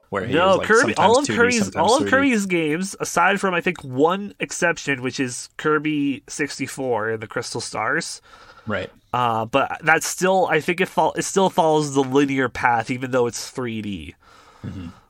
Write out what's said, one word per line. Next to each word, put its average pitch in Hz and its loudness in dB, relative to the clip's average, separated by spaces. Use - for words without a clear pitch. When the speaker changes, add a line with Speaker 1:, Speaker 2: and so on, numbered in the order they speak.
Speaker 1:
where 95 -4
he - -4
Speaker 2:
No, 175 4
Speaker 1:
was, 190 6
like, 175 -2
Speaker 2:
Kirby, 220 6
Speaker 1:
sometimes - -2
Speaker 2:
all 214 6
of 294 0
Speaker 1:
two 226 -2
D, 214 0
Speaker 2:
Kirby's, 240 4
Speaker 1:
sometimes 190 -8
Speaker 2:
all 233 6
of - 2
Speaker 1:
three 202 -2
D. 202 -2
Speaker 2:
Kirby's 262 4
games, 170 -2
aside 180 0
from, 190 0
I 170 0
think, - -4
one 160 0
exception, 143 -2
which 127 -4
is 123 -6
Kirby 151 0
sixty-four 127 -4
and 110 -4
the 110 -10
Crystal 120 -8
Stars. 123 -4
Speaker 1:
Right. 98 -4
Speaker 2:
Uh, 117 0
but 131 0
that's 156 2
still, 185 2
I 156 2
think 175 -2
it 190 0
fol-, 156 0
it - -4
still 190 2
follows 156 2
the 139 4
linear 135 2
path, 120 0
even 127 -6
though 123 2
it's - -8
three 113 -6
D. 95 -10
Speaker 1:
Mm-hmm. 90 -12